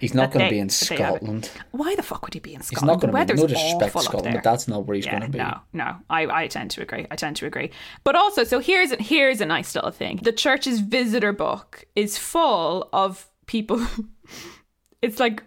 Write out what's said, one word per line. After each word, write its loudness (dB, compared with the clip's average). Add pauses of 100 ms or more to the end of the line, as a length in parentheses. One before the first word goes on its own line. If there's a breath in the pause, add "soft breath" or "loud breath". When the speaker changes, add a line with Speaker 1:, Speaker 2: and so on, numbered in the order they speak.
Speaker 1:
He's 0
not 4
Speaker 2:
that 2
Speaker 1:
gonna 4
Speaker 2:
they, 2
Speaker 1:
be 2
in 0
Speaker 2:
that 0
they -2
have 0
it. -2
Speaker 1:
Scotland. -6 (200)
Speaker 2:
Why -2
the -2
fuck -10
would -12
he -12
be -16
in -14
Speaker 1:
He's -12
Speaker 2:
Scotland? 2
Speaker 1:
not 4
gonna 2
Speaker 2:
The 2
Speaker 1:
be, 4
Speaker 2:
weather's 2
Speaker 1:
no 8
disrespect 0
to 4
Speaker 2:
awful -2
up 0
Speaker 1:
Scotland, -2
Speaker 2:
there. 0
Speaker 1:
but -
that's 2
not -4
where -2
he's -4
Speaker 2:
Yeah, -4
Speaker 1:
gonna -6
be. -4
Speaker 2:
no, -6 (120)
no. -2 (160)
I, 2 (160)
I -2
tend -8
to -8
agree. -8
I -8
tend -6
to -6
agree. -6 (320 loud breath)
But 4
also, 4
so 2
here's, 4
here's 4
a 0
nice -2
little -2
thing. -6
The 2
church's 0
visitor 2
book -6 (100)
is 0
full 2
of 0 (160)
people. -2
<laughs> -8 (1040 loud breath)
It's -2
like, 0